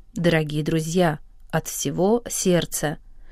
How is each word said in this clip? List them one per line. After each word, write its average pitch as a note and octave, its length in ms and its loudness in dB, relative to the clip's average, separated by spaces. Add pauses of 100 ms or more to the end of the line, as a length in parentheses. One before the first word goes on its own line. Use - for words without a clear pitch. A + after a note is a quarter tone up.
(140)
дорогие D#3 500 2
друзья, E3 560 2 (320)
от D#3+ 160 -2
всего F#3 640 0
сердца. D#3+ 680 0 (340)